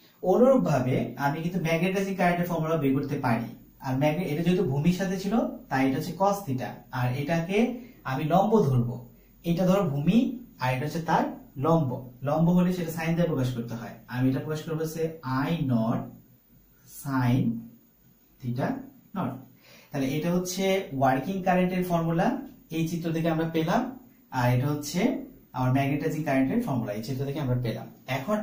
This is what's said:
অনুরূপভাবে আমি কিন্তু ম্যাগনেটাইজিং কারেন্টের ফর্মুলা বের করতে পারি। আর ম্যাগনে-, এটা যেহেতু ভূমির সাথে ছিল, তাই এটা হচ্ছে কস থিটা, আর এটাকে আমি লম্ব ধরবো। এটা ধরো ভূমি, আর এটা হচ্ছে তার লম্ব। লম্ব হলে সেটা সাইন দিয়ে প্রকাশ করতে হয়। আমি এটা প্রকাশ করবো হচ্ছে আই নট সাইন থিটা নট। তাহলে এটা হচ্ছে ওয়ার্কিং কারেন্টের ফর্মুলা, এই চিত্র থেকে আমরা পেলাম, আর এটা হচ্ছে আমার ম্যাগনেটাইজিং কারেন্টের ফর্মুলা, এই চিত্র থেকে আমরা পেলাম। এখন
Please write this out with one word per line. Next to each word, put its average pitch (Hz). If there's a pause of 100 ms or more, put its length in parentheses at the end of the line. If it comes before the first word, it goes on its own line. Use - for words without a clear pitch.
(220)
অনুরূপভাবে 151 (280)
আমি 147
কিন্তু 180
ম্যাগনেটাইজিং 190
কারেন্টের 175
ফর্মুলা 160
বের 139
করতে - (100)
পারি। 117 (320)
আর 135
ম্যাগনে-, 156
এটা 156
যেহেতু 180
ভূমির 156
সাথে 190
ছিল, 196 (340)
তাই 135
এটা 135
হচ্ছে -
কস 196 (100)
থিটা, 120 (220)
আর 127 (120)
এটাকে 165 (520)
আমি 143
লম্ব 151 (160)
ধরবো। 123 (480)
এটা 170
ধরো 196 (100)
ভূমি, 165 (420)
আর 131
এটা 139
হচ্ছে 160
তার 214 (320)
লম্ব। 151 (320)
লম্ব 160
হলে 180
সেটা 175
সাইন 165
দিয়ে 170
প্রকাশ 131
করতে 117
হয়। - (140)
আমি 127
এটা 135
প্রকাশ 156
করবো 160
হচ্ছে 160 (360)
আই 151 (220)
নট 113 (1000)
সাইন 131 (1000)
থিটা 127 (480)
নট। - (580)
তাহলে 135 (100)
এটা 165
হচ্ছে 180 (340)
ওয়ার্কিং 135
কারেন্টের 180
ফর্মুলা, 170 (440)
এই 165
চিত্র 170
থেকে 165
আমরা 160
পেলাম, 175 (480)
আর 127
এটা 127
হচ্ছে 147 (520)
আমার 127
ম্যাগনেটাইজিং 151
কারেন্টের 135
ফর্মুলা, 113
এই 110
চিত্র 135
থেকে 147
আমরা 123
পেলাম। 110 (200)
এখন 139